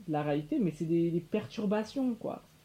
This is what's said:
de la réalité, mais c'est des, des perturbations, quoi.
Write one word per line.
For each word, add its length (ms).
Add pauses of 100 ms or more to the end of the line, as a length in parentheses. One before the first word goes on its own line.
de 60
la 100
réalité, 360
mais 120
c'est 140
des, 260
des 100
perturbations, 960
quoi. 280 (220)